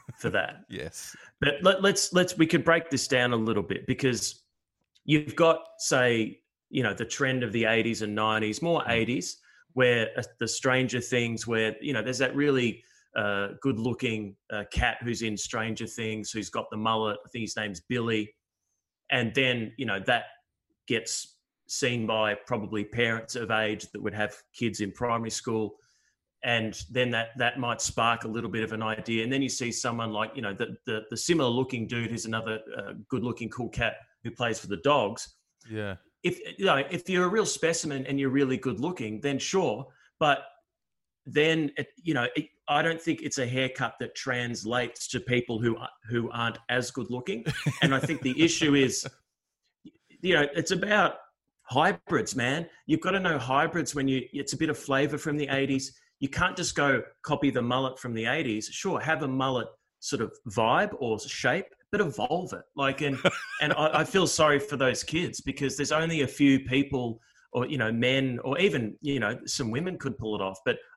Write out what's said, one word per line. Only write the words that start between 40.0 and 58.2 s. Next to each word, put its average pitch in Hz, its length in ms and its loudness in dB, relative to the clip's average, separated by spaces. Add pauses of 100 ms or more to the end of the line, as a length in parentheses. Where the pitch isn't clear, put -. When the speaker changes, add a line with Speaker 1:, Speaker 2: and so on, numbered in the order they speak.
Speaker 2:
But 147 240 4 (800)
then, 151 500 2
it, 135 120 -6 (140)
you 165 120 -2
know, 123 220 2
it, 156 100 -2 (240)
I 147 120 4
don't 165 200 0
think 165 200 -2
it's - 180 -6
a 123 80 0
haircut 127 520 -2
that 120 160 -8
translates 120 920 -4
to 123 100 -2
people 120 400 0
who, 117 180 0 (320)
who 120 220 -2
aren't 117 260 -4 (120)
as 123 220 0
good 120 180 -6
looking. 123 360 -6 (360)
And 135 120 4
I 131 60 2
think 151 220 -4
the 131 200 0
issue 160 340 4
is, 131 300 4 (540)
Speaker 1:
<laughs> - 640 -20
Speaker 2:
you 180 120 2
know, 147 120 6 (100)
it's 170 160 -2
about 190 440 2 (480)
hybrids, 160 720 0
man. 135 320 0 (180)
You've 156 160 2
gotta 190 180 0
know 170 180 0
hybrids 143 580 0
when 135 120 0
you, 131 260 2
it's 139 200 -4
a 139 40 -6
bit 156 120 2
of 151 80 -2
flavor 143 400 2
from 151 200 -2
the 147 120 -2
eighties. 135 440 0 (260)
You 139 100 -2
can't - 280 2
just - 180 -2
go 139 280 4 (200)
copy 143 280 2
the 123 100 2
mullet 127 380 0
from 123 140 -6
the 113 120 -2